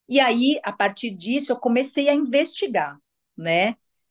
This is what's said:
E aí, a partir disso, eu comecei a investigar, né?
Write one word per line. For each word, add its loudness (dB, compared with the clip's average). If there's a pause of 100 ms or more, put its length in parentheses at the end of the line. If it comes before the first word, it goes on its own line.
E 2
aí, 2
a -6
partir -2
disso, -4
eu -2
comecei 0
a 4
investigar, -2 (380)
né? 0 (340)